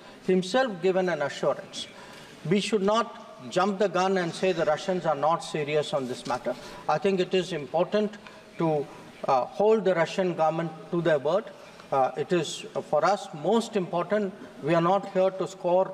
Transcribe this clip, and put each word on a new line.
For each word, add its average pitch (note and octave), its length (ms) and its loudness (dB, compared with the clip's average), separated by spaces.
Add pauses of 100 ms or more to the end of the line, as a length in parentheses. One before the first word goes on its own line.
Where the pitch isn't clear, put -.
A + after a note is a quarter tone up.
(260)
himself F#3 560 2
given F#3 260 2
an D3+ 140 -2
assurance, - 640 -4 (640)
we G3+ 100 4
should G3 220 0
not G3+ 680 -2
jump F#3+ 300 2
the G#3 100 4
gun F#3 300 2
and E3+ 160 -2
say F#3+ 180 2
the D#3+ 140 -2
Russians E3+ 400 0
are D#3 80 2
not D3+ 280 2
serious D3+ 520 -2
on C3 140 -2
this A#2+ 180 -8
matter. B2 280 -4 (340)
I D3+ 100 2
think G3 220 2
it F3+ 120 -4
is F3+ 220 0
important F3 640 0 (400)
to, D3+ 280 0 (380)
uh, B2+ 220 2
hold G#3+ 400 2
the F#3 80 4
Russian E3+ 400 0
government D#3+ 380 0 (180)
to F3 100 0
their D#3+ 200 4
word. E3 240 2 (460)
Uh, C3 280 2
it D3 120 -4
is, E3+ 360 -2 (100)
uh, C3+ 60 -4
for D3 240 2
us G3+ 220 0 (140)
most A3 340 0
important. F#3 580 -2 (280)
We D#3 120 2
are E3 80 4
not G3 300 2
here F#3+ 180 2
to F#3 180 -4
score F#3 460 0